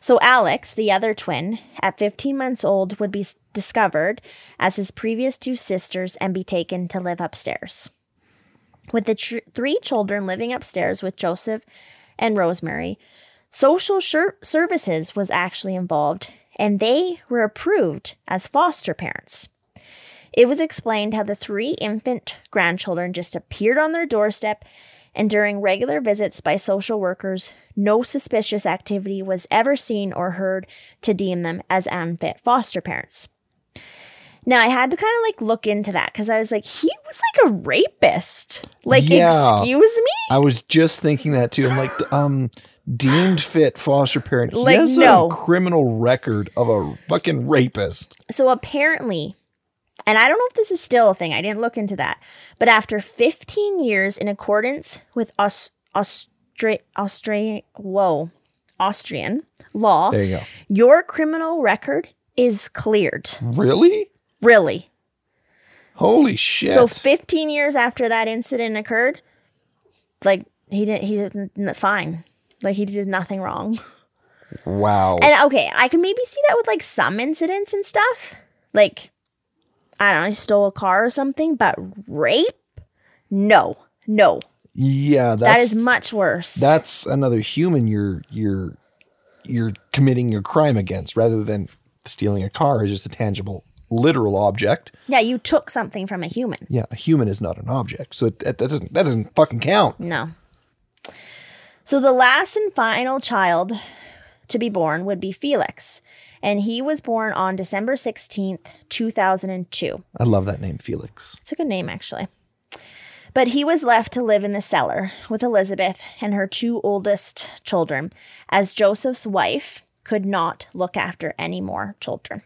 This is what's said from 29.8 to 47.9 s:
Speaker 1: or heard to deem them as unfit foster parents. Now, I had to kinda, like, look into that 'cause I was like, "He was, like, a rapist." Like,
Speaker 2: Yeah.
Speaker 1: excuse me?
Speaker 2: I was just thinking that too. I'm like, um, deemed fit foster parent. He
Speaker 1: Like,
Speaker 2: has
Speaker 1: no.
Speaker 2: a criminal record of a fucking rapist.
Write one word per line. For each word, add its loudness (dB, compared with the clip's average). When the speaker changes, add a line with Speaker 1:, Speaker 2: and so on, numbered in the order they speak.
Speaker 1:
or -4
heard -4
to 0
deem -2
them -6
as 0
unfit -6
foster 0
parents. -12
Now, 6
I 6
had 2
to -2
kinda, 0
like, -2
look -2
into -2
that -2
'cause -6
I 2
was -2
like, -2
"He -2
was, -12
like, 4
a 2
rapist." 0
Like, 4
Speaker 2:
Yeah. 8
Speaker 1:
excuse 6
me? 2
Speaker 2:
I 4
was 2
just 2
thinking 0
that 2
too. 0
I'm 2
like, -4
um, 0
deemed 4
fit 2
foster 2
parent. 0
He -2
Speaker 1:
Like, 6
Speaker 2:
has 4
Speaker 1:
no. 8
Speaker 2:
a -4
criminal 2
record 0
of 2
a 2
fucking -2
rapist. 0